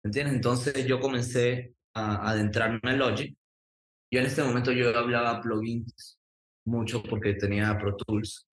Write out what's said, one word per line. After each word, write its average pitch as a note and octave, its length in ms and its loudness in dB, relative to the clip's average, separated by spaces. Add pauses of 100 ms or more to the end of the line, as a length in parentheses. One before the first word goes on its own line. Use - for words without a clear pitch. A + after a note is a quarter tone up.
¿entiendes? C#3 300 0
Entonces B2 520 0
yo B2+ 120 2
comencé B2 720 0 (220)
a G#2+ 360 0
adentrarme A2 520 0
en C3 160 2
Logic. A2+ 360 0 (760)
Yo B2+ 100 2
en C3+ 60 2
este D3 160 0
momento B2 300 2
yo B2 160 4 (100)
hablaba A#2 420 2
plugins A2+ 800 -4 (480)
mucho A#2 360 0
porque G#2 320 -2
tenía G#2 440 0
Pro G2+ 160 -2
Tools. - 600 -6